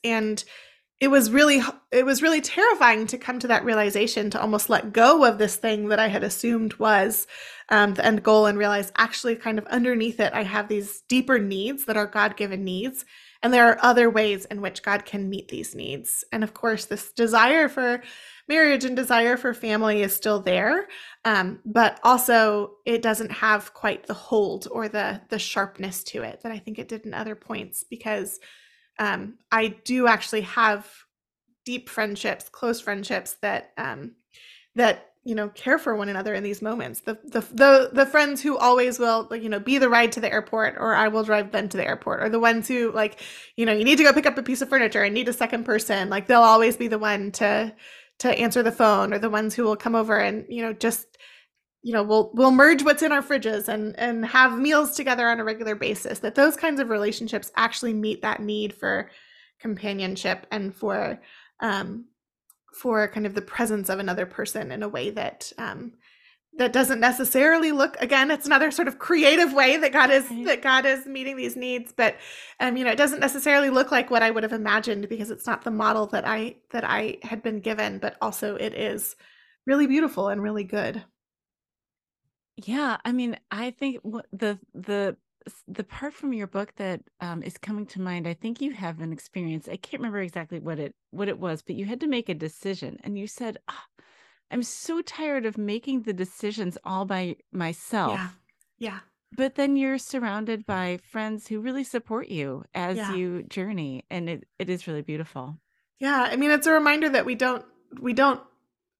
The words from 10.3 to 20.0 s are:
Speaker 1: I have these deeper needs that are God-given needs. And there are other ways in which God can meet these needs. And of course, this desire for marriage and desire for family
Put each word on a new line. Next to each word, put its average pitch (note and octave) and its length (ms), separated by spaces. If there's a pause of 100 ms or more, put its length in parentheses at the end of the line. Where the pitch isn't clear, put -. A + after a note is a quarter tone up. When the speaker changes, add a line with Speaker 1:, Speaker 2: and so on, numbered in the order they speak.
Speaker 1:
I G#3+ 100
have G#3 240
these G#3 400
deeper B3+ 320
needs G3+ 460
that G#3+ 120
are G#3 100
God-given G3+ 560
needs. F#3+ 420 (360)
And B3 120
there A#3+ 160
are A3 120
other A#3+ 280
ways G#3 360
in G3+ 140
which F#3+ 240
God G#3 220
can G3 240
meet G3 180
these - 260
needs. - 600
And A3 100
of G#3+ 100
course, A3 320
this - 280
desire A#3+ 560
for B3 340 (460)
marriage D4 340
and B3+ 140
desire A#3+ 400
for B3 160
family G#3+ 480